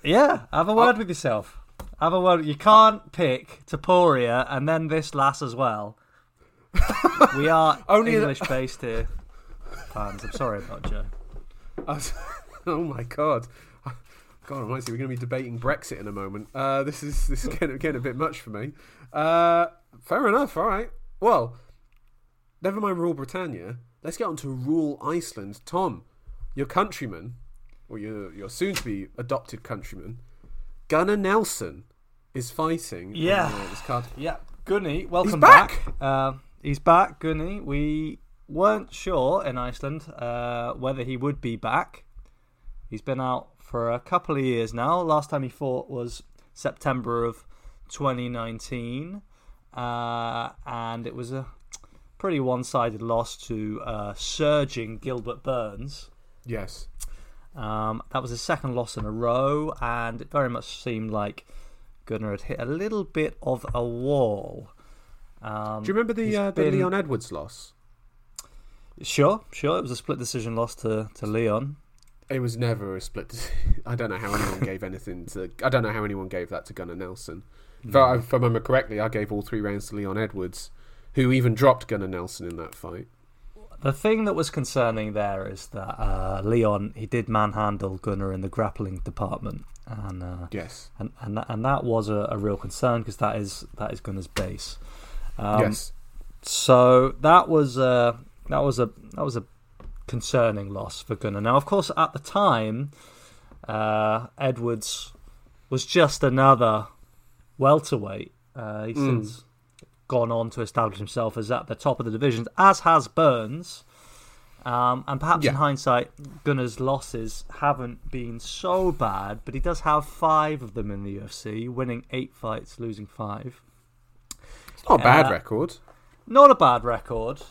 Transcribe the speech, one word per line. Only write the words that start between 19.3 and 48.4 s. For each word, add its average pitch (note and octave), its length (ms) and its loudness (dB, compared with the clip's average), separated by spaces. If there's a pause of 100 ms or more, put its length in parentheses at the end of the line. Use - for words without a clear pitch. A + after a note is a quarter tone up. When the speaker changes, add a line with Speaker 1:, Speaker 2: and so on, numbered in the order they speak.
Speaker 2:
fair A3+ 280 0
enough, A#3+ 280 2
all F3+ 120 0
right. G#3 220 -2 (300)
Well, C#3+ 360 4 (1080)
never G3 180 -2
mind G3 200 0
Rule E3+ 160 2
Britannia. B2 640 -8 (260)
Let's - 140 -8
get A3+ 100 -2
on D#3+ 100 -4
to C#3 120 -8
Rule C#3+ 540 0
Iceland. C3+ 640 -6
Tom, E3 380 -2 (520)
your C#3 120 -4
countryman, A#2+ 680 -4 (560)
or A2+ 80 -12
your, G#2 360 -10
your G2 160 -12
soon-to-be A#2+ 580 -4 (100)
adopted B2 460 -6
countryman, G#2 560 -12 (680)
Gunnar F#3 300 2
Nelson F#3+ 680 0 (500)
is B2 180 -8
fighting D#3+ 580 -4
on, G#2 60 -12
Speaker 1:
Yeah. E3+ 380 0
Speaker 2:
uh, G2 160 -8
this - 120 -12
card. B2 240 -4 (100)
Speaker 1:
Yeah. D3+ 220 -6 (280)
Gunny, F#3 420 -2
welcome F3+ 260 2
Speaker 2:
He's D#3 80 0
back! - 400 6 (180)
Speaker 1:
back. - 20 -4
Um, C3+ 400 -2 (220)
he's C#3+ 160 -2
back, F3 400 4
Gunny. D#3+ 400 -4
We D3+ 600 -4 (280)
weren't G3 460 0
sure E3 520 0
in B2+ 120 -4
Iceland, C#3 480 -8 (120)
uh, A#2+ 560 -6
whether C3 300 -4
he B2+ 140 -6
would C#3+ 240 -4
be A2+ 160 -4
back. - 480 -4 (840)
He's - 120 -10
been C3+ 180 -4
out B2+ 300 -4 (100)
for A#2 320 -4
a B2 80 -2
couple F3 380 -2
of C3+ 80 0
years A#2 280 0
now. D3 280 0
Last D3+ 280 2
time C#3+ 140 -2
he B2 60 -6
fought C3 400 -6
was A#2+ 340 -8 (300)
September A#2+ 720 -2
of A#2 200 -6 (460)
twenty B2 380 -2
nineteen, A#2+ 920 -8 (520)